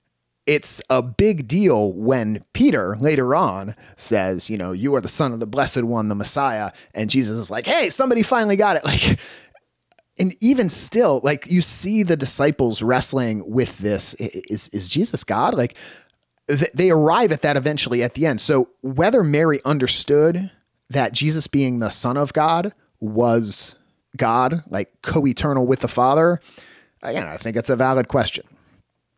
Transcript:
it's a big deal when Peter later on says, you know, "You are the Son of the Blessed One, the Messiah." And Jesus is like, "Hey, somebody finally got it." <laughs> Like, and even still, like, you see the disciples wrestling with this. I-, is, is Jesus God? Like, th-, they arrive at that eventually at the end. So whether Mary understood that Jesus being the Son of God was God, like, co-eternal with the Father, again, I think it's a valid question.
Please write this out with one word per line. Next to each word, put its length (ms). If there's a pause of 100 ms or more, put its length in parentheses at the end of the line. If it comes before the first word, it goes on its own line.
(460)
it's 440
a 120
big 440
deal 460
when 600
Peter 480
later 340
on 400 (220)
says, 540
you 80
know, 140
"You 220
are 60
the 80
Son 240
of 80
the 60
Blessed 380
One, 240
the 60
Messiah." 580 (220)
And 160
Jesus 260
is 140
like, 160
"Hey, 240
somebody 320
finally 340
got 200
it." 80
<laughs> 80
Like, 280 (1000)
and 220
even 280
still, 560
like, 260
you 120
see 400
the 140
disciples 680
wrestling 680
with 280
this. 420
I-, 300
is, 180
is 220
Jesus 340
God? 300
Like, 240 (720)
th-, 260
they 160
arrive 420
at 100
that 140
eventually 460
at 100
the 140
end. 140
So 280 (140)
whether 420
Mary 400
understood 880 (400)
that 240
Jesus 320
being 320
the 100
Son 300
of 160
God 400 (260)
was 720 (420)
God, 520
like, 320
co-eternal 640
with 140
the 80
Father, 520 (600)
again, 240
I 120
think 180
it's 140
a 60
valid 320
question. 360 (720)